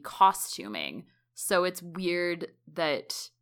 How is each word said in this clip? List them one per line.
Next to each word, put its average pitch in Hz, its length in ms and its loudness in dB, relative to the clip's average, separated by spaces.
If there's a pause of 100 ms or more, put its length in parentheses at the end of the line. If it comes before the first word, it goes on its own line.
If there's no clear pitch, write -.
costuming. - 1000 2 (300)
So 180 300 2
it's 180 180 -4
weird 175 640 -2 (260)
that - 560 -2 (120)